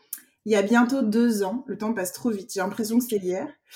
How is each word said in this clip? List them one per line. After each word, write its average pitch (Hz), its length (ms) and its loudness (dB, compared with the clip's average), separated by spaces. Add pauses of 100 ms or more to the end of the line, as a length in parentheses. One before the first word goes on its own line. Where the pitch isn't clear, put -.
(480)
il 208 40 -2
y 214 40 6
a 196 60 6
bientôt 240 400 4
deux 220 420 2
ans. 214 240 -4
Le 196 100 -6
temps 214 160 -4
passe 185 200 -4
trop - 160 -4
vite, 196 240 -4
j'ai 196 60 -4
l'impression 208 400 -2
que 254 80 2
c'est 214 100 -2
hier. 185 300 -4 (280)